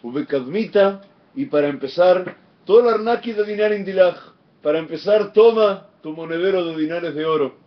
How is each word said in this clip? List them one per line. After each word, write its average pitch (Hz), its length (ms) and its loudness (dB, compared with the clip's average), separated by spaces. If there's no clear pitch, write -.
Ubekadmita, 156 1000 -2
y 135 120 -6
para 147 220 0
empezar, 175 680 0
Tol 233 220 6
Arnaki 226 440 -2
de 208 120 -4
Dinar 208 280 -2
Indilach, 190 600 -2
para 151 160 0
empezar, 175 540 -2
toma 214 560 4
tu 156 100 -12
monedero 170 520 -2
de 160 120 -6
dinares 160 380 -4
de 151 100 -6
oro. 151 320 -2